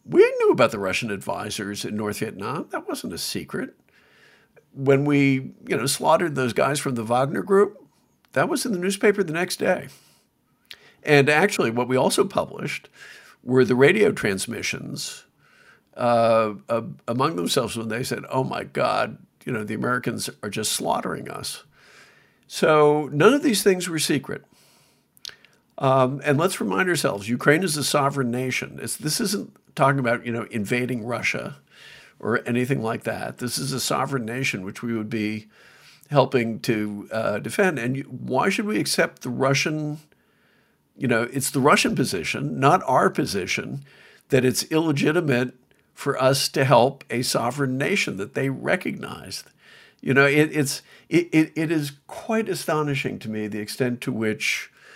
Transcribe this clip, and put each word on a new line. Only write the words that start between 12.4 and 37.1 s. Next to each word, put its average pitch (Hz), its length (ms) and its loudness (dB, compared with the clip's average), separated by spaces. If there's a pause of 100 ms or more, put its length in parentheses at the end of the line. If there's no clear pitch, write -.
were 127 200 4
the 123 120 2
radio 156 360 6
transmissions, - 1120 -6 (720)
uh, 117 580 4 (140)
uh, 117 140 0 (260)
among 139 280 0
themselves 127 420 -2
when 113 120 -6
they 117 140 -4
said, - 280 -6
"Oh 131 120 0
my - 200 -6
God, 110 560 -2 (260)
you 143 80 -6
know, 107 100 -4
the 107 120 -6
Americans 120 560 -4 (100)
are 107 80 -8
just 107 220 -4
slaughtering - 580 -4
us." - 340 -12 (840)
So 151 640 4
none 185 220 6
of 294 80 0
these 226 180 2
things 185 260 2
were 165 120 -4
secret. - 440 -4 (1400)
Um, 135 440 2
and 147 140 2
let's 180 240 0
remind 185 260 0
ourselves, 123 400 -2
Ukraine 143 360 4
is 175 140 -2
a 143 60 -2
sovereign 139 460 0
nation. 127 500 -4
It's, - 160 -8
this - 240 -4
isn't 196 360 -4 (200)
talking 139 240 4
about, 120 240 0
you 120 80 -4
know, 113 200 -4
invading 120 520 -2
Russia - 540 -6 (600)
or 117 280 -2
anything 123 360 0
like 113 200 -4
that. 110 360 -6
This 120 180 -6
is 143 160 -6
a 127 60 -4
sovereign 135 440 -2
nation 113 400 -4
which 101 200 -12
we 117 120 -2
would 110 140 -4
be 107 380 -4 (640)
helping 127 480 4
to, 107 520 -2